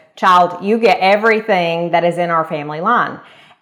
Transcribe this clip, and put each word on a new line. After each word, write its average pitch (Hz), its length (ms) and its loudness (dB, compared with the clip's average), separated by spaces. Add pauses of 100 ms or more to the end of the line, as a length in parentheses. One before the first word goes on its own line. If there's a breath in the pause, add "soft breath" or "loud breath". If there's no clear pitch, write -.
(160)
"Child, 180 480 2
you 208 140 0
get 220 220 2
everything 190 920 0
that 165 140 0
is 170 160 0
in 175 100 -2
our 165 160 0
family 151 360 -8
line." 196 380 -2 (420 loud breath)